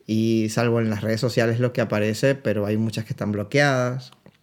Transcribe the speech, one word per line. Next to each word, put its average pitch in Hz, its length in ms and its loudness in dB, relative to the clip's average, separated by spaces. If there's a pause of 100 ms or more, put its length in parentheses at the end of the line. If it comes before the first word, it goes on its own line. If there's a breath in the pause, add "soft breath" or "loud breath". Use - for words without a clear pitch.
y 113 420 2
salvo 117 320 2
en 113 80 0
las 107 120 -2
redes 110 200 -2
sociales 117 380 0
lo 123 140 0
que 123 80 -2
aparece, 110 540 0
pero 104 300 -2
hay 107 120 0
muchas 110 280 -2
que - 80 -8
están 104 180 -4
bloqueadas. 127 800 0 (320)